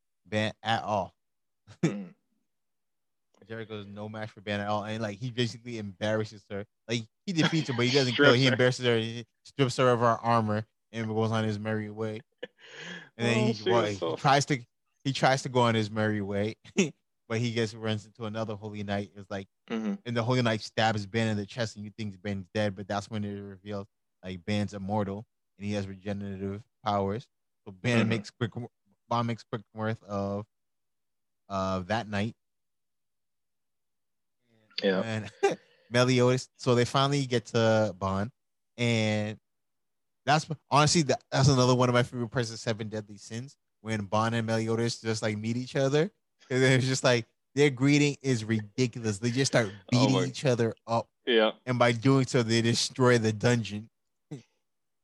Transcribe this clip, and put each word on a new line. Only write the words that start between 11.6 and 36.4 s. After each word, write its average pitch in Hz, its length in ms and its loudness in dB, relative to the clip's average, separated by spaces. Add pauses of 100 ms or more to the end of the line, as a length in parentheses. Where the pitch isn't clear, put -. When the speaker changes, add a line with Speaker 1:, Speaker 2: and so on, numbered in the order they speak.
Speaker 1:
way. 110 300 -8 (960)
And 117 100 -2
then 117 100 2
Speaker 2:
Oh, 113 100 2
Speaker 1:
he, 117 80 2
Speaker 2:
she 107 160 -4
Speaker 1:
well, 117 140 4
Speaker 2:
was 104 60 -2
Speaker 1:
he 101 80 -8
Speaker 2:
so 156 180 -4
Speaker 1:
tries 143 300 4
to, 143 120 -2 (460)
he 139 80 -2
tries 131 300 2
to - 60 -8
go 127 120 2
on 117 140 4
his 107 160 0
merry 107 300 0
way, 101 360 -4 (200)
<laughs> - 520 -4
but 113 100 -2
he 120 140 -2
gets, 113 220 -2
runs 110 300 -6
into - 220 -14
another 110 280 -6
Holy 104 280 -12
Knight. 101 340 -6
It's 101 140 -18
like, 98 180 -8 (220)
Speaker 2:
Mm-hmm. 110 240 -4 (100)
Speaker 1:
and 120 120 -6
the 120 60 0
Holy 127 200 0
Knight 113 180 0
stabs 110 460 -2
Ben 113 220 -2
in 107 80 -2
the 104 100 -6
chest, 113 300 -8
and 104 80 -14
you 107 120 -12
think 98 240 -10
Ben's 98 320 -8
dead, 104 240 -2
but 101 100 -12
that's 101 240 -6
when 107 140 -6
it 101 160 -8
reveals, 101 460 -12 (360)
like, 92 220 -10
Ben's 104 300 -2
immortal 101 500 -4 (340)
and 101 80 -10
he 104 60 -4
has 101 160 -4
regenerative 98 720 -8 (220)
powers. 101 420 -2 (400)
So 101 60 -16
Ben 117 280 0
Speaker 2:
Mm-hmm. 110 80 2
Speaker 1:
makes 110 220 -2
quick, - 200 -6 (580)
Bond 117 180 0
makes 117 160 -6
quick 113 200 -10 (120)
worth 110 300 -4
of, 101 400 -4 (1040)
of 95 380 -4
that 107 220 -4
night. 104 260 -4 (2500)
Speaker 2:
Yeah. 98 200 2
Speaker 1:
And 110 280 -4 (120)
<laughs> 370 160 2 (320)
Meliodas. 123 680 4